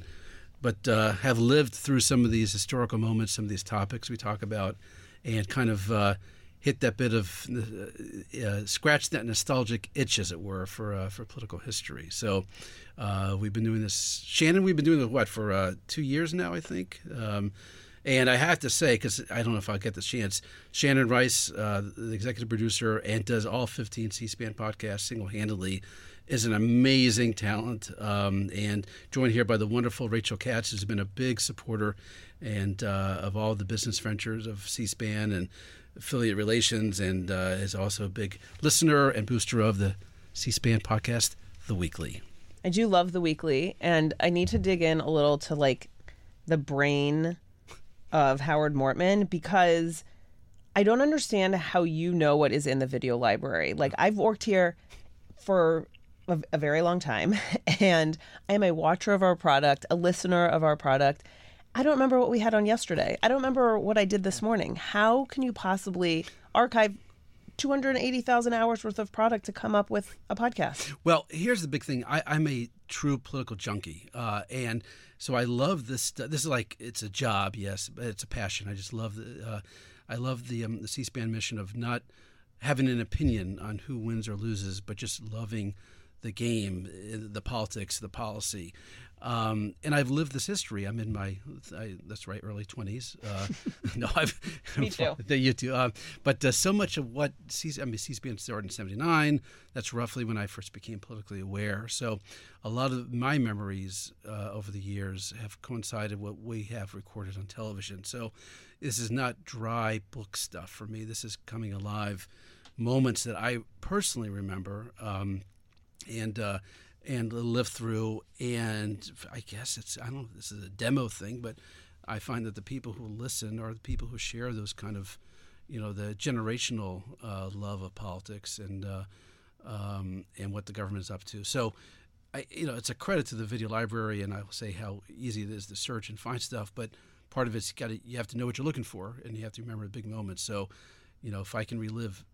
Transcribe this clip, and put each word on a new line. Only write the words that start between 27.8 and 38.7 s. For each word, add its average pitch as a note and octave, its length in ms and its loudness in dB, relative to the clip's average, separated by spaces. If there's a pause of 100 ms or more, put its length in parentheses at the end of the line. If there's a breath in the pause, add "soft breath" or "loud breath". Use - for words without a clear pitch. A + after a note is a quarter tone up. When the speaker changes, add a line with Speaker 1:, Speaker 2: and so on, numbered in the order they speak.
Speaker 1:
um, G2+ 560 0
and G#2 320 -2 (240 loud breath)
joined B2+ 220 2
here A#2 120 4
by A2 120 4
the G#2 100 2
wonderful A#2+ 420 0
Rachel G#2+ 280 0
Katz, A2+ 340 -2
who's G2+ 140 -4
been G#2 160 -2
a G2 40 0
big A2+ 360 -2
supporter G#2 560 -2 (440 loud breath)
and, G2+ 440 -2
uh, G2 360 0
of G2 160 -4
all G#2+ 200 0
the G2+ 80 -4
business G#2+ 340 -2
ventures A2 480 -4
of G2+ 220 -10
C-SPAN G#2+ 640 -2
and F#2 160 -2 (480 loud breath)
affiliate A#2 400 0
relations, G#2+ 640 2
and, F#2 280 2
uh, F#2 300 0
is F#2+ 160 -2
also G2+ 300 -2
a G2 40 -2
big F#2+ 300 -6 (240 loud breath)
listener D3 480 6